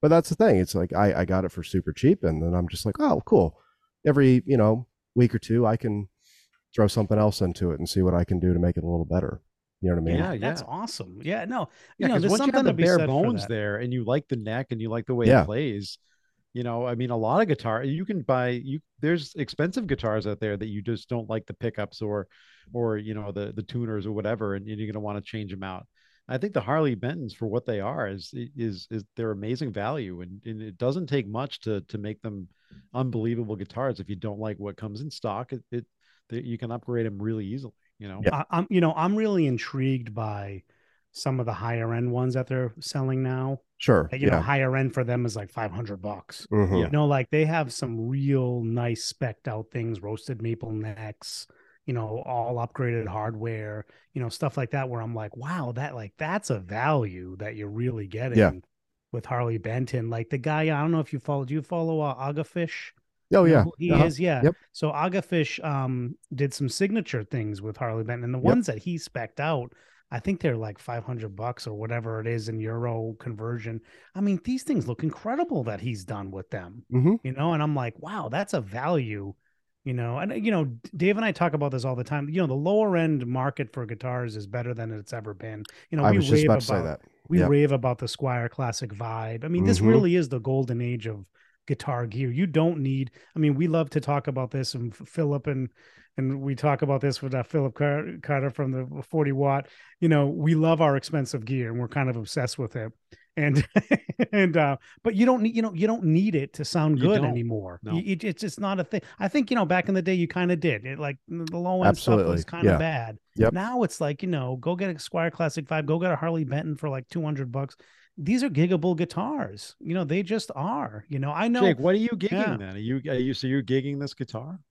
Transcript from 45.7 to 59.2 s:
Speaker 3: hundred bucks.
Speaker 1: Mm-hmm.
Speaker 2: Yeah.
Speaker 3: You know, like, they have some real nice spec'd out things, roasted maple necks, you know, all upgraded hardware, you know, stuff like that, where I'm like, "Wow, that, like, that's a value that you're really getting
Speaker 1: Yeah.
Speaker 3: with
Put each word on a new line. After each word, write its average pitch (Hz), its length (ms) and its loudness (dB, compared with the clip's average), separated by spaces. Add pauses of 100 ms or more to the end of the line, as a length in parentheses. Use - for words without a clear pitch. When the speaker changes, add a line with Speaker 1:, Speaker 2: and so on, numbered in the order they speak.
Speaker 3:
hundred 101 300 -8
bucks. 98 500 -10
Speaker 1:
Mm-hmm. 101 240 4
Speaker 2:
Yeah. 85 120 4
Speaker 3:
You 73 40 -2
know, 151 140 4
like, 139 260 2
they 151 140 6
have 151 280 0
some 117 340 -4
real 131 540 0
nice 117 420 -2
spec'd - 460 -6
out 110 220 -8
things, 113 300 -6
roasted 110 400 -8
maple 113 300 -6
necks, 107 760 -10 (380)
you 143 80 -4
know, 113 320 -6
all 123 300 -2
upgraded 117 520 -2
hardware, 107 800 -6 (280)
you 131 80 -6
know, 120 80 -4
stuff - 280 -4
like 131 140 -4
that, 135 180 -2
where 120 120 -6
I'm 113 120 -6
like, 107 220 -8
"Wow, 135 380 -6
that, 131 220 -6
like, 107 220 -12
that's 175 320 -4
a 113 100 0
value 95 800 -2
that 107 200 -8
you're 104 100 -8
really 110 400 -4
getting 113 300 0
Speaker 1:
Yeah. 101 140 8 (600)
Speaker 3:
with 117 140 -8